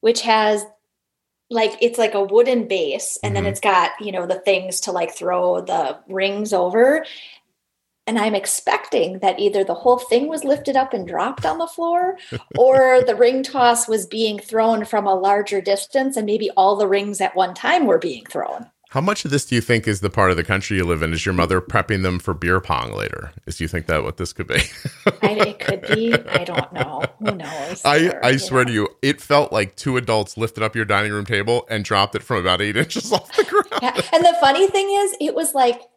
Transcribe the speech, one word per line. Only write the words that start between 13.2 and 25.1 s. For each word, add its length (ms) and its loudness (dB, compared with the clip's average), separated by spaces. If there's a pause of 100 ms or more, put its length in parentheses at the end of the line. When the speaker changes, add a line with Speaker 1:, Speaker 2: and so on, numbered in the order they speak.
Speaker 1:
toss 460 2
was 180 -2
being 320 -2
thrown 460 0
from 220 -2
a 80 4
larger 460 0
distance, 560 -2
and 100 -2
maybe 300 -2
all 200 4
the 120 0
rings 320 -2
at 160 -2
one 180 0
time 320 0
were 120 4
being 280 -6
thrown. 440 -8 (200)
Speaker 2:
How 100 -2
much 240 -2
of 80 -2
this 120 0
do 120 -2
you 40 2
think 280 0
is 120 0
the 80 -2
part 220 4
of 60 2
the 80 -2
country 320 -2
you 80 2
live 180 0
in? 100 -2
Is 140 -4
your 80 0
mother 260 2
prepping 440 -2
them 160 0
for 120 -6
beer 280 0
pong 320 -4
later? 400 -8 (120)
Is, 140 -10
do 60 -4
you 40 -4
think 180 -6
that 180 0
what 120 -6
this 160 -6
could 140 -10
be? 80 -4
<laughs> 520 -4 (160)